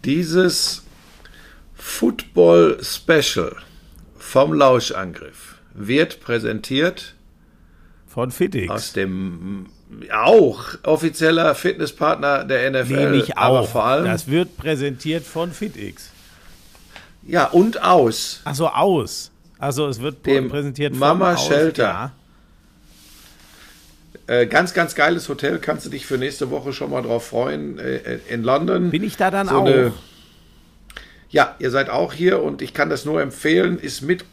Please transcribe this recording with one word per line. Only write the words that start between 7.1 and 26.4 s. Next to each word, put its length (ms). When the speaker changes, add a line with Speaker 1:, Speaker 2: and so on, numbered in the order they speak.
Speaker 2:
Von 240
Fitix. 420
Speaker 1:
aus 200
dem, 760
auch 500
offizieller 680
Fitnesspartner 920
der 220
N 80
F 160
L, 200
Speaker 2:
Nee, 80
nicht 200
Speaker 1:
aber 220
Speaker 2:
auch. 80
Speaker 1:
vor 160
allem 220
Speaker 2:
Das 220
wird 280
präsentiert 680
von 280
Fitix. 580
Speaker 1:
Ja, 200
und 360
aus. 640
Speaker 2:
Ach 100
so, 140
aus. 640
Also 300
es 120
wird 220
pr-, 120
Speaker 1:
Dem 140
Speaker 2:
präsentiert 480
von 40
Speaker 1:
Mama 340
Speaker 2:
aus, 120
Speaker 1:
Shelter. 360
Speaker 2:
ja. 300
Speaker 1:
Äh, 200
ganz, 280
ganz 200
geiles 340
Hotel, 300
kannst 280
du 40
dich 160
für 100
nächste 340